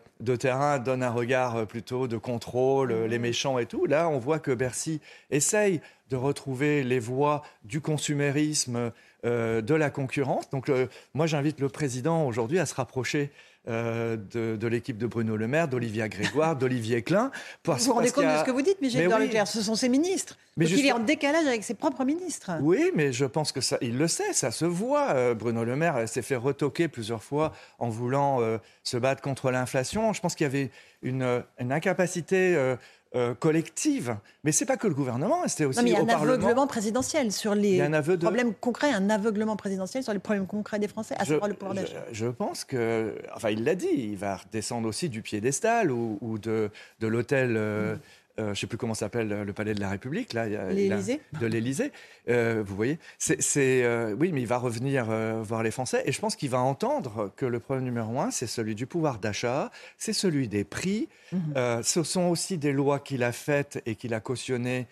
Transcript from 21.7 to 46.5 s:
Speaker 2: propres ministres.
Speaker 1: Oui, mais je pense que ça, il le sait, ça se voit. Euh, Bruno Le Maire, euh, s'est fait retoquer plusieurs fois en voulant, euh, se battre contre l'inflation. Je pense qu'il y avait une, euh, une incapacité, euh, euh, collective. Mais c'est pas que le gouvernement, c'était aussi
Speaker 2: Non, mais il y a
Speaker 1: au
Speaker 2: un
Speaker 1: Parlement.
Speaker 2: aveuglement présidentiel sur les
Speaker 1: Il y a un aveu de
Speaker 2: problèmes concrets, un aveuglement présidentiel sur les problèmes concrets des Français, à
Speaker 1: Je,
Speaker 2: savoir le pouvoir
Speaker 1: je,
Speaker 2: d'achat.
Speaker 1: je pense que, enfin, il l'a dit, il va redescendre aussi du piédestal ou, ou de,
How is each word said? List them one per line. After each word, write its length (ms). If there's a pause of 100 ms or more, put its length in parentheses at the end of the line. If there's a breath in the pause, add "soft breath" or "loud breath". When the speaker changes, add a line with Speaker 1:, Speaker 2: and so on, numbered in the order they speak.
Speaker 2:
propres 300
ministres. 560
Speaker 1:
Oui, 340
mais 180
je 120
pense 260
que 100
ça, 200
il 180
le 80
sait, 260
ça 200
se 120
voit. 520
Euh, 180
Bruno 300
Le 100
Maire, 220
euh, 100
s'est 160
fait 140
retoquer 500
plusieurs 380
fois 280 (280 loud breath)
en 80
voulant, 520
euh, 180 (260 soft breath)
se 120
battre 240
contre 300
l'inflation. 640
Je 80
pense 160
qu'il 80
y 40
avait 220 (320 loud breath)
une, 200
euh, 180 (180)
une 140
incapacité, 840
euh, 220 (380 loud breath)
euh, 200
collective. 840 (280 soft breath)
Mais 80
c'est 140
pas 100
que 120
le 60
gouvernement, 520
c'était 180
aussi 140
Speaker 2:
Non, 60
mais 60
il 40
y 20
a 40
Speaker 1:
au 20
Speaker 2:
un 40
Speaker 1:
Parlement. 280
Speaker 2:
aveuglement 320
présidentiel 640
sur 220
les 140
Speaker 1:
Il 80
y 40
a 60
un 60
aveu 240
de 60
Speaker 2:
problèmes 300
concrets, 400
un 160
aveuglement 480
présidentiel 460
sur 100
les 60
problèmes 280
concrets 340
des 80
Français, 300
à 60
Speaker 1:
Je, 60
Speaker 2:
savoir 180
le 60
pouvoir 220
Speaker 1:
je, 60
Speaker 2:
d'achat. 300
Speaker 1:
je 140
pense 380
que, 500 (200)
enfin, 160
il 140
l'a 120
dit, 140
il 260
va 200
redescendre 520
aussi 200
du 140
piédestal 720
ou, 280
ou 180
de, 320 (280 loud breath)